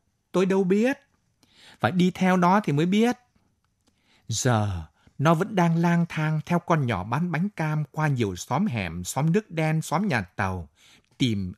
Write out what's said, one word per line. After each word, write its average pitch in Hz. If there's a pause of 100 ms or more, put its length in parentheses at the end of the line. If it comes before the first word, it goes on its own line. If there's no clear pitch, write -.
(320)
Tôi 180
đâu 190
biết. 208 (800)
Phải 113
đi 180
theo 185
nó 180
thì 175
mới 151
biết. 214 (1080)
Giờ, 107 (320)
nó 156
vẫn 190
đang 170
lang 170
thang 156
theo 175
con 156
nhỏ 95
bán 147
bánh 165
cam 156
qua 156
nhiều 120
xóm 135
hẻm, 90
xóm 147
nước 208
đen, 160
xóm 185
nhà 127
Tàu, 92 (480)
tìm 101